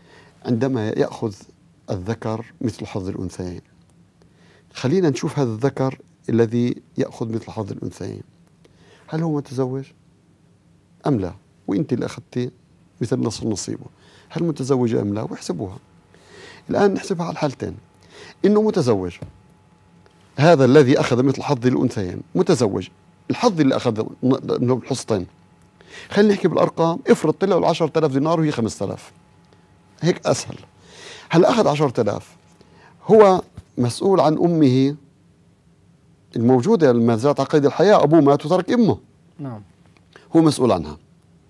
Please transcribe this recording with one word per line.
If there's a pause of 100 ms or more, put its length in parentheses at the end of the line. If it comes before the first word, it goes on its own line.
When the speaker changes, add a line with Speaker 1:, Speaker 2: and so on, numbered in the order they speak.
(440)
Speaker 1:
عندما
يأخذ (560)
الذكر (160)
مثل
حظ
الأنثيين، (1120)
خلينا
نشوف
هذا
الذكر (300)
الذي (160)
يأخذ
مثل
حظ
الأنثيين، (840)
هل
هو
متزوج (1200)
أم
لا؟ (340)
وأنت
اللي
أخذتي (500)
مثل
نصف
نصيبه، (420)
هل
متزوج
أم
لا؟
واحسبوها. (920)
الآن
نحسبها
على
الحالتين، (680)
إنه
متزوج، (1200)
هذا
الذي
أخذ
مثل
حظ
الأنثيين (140)
متزوج، (420)
الحظ
اللي
أخذ (160)
ن-،
ن-،
الحصتين، (840)
خلينا
نحكي
بالأرقام، (100)
افرض
طلعوا
العشرة
آلاف
دينار
وهي
خمسة
آلاف، (880)
هيك
أسهل. (760)
هل
أخذ
عشرة
آلاف، (680)
هو (360)
مسؤول
عن
أمه (1400)
الموجودة
ما
زالت
على
قيد
الحياة،
أبوه
مات
وترك
أمه. (400)
Speaker 2:
نعم. (760)
Speaker 1:
هو
مسؤول
عنها. (520)